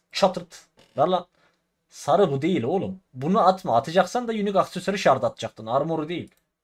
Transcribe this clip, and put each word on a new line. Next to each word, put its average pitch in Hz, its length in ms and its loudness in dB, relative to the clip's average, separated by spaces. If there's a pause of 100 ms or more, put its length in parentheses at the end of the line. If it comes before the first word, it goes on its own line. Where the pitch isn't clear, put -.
(120)
Çatırt. - 540 -2 (300)
Ver 135 100 2
lan. 180 200 -2 (600)
Sarı 170 440 2
bu 139 100 -4
değil 160 200 0
oğlum. 185 380 -4 (140)
Bunu 151 260 0
atma. 175 360 2
Atacaksan 190 520 0
da 226 40 -4
unique 202 280 0
aksesuarı 190 380 -4
şart 139 260 2
atacaktın. 113 420 -6
Armor'u 151 420 -2
değil. 160 260 -10 (300)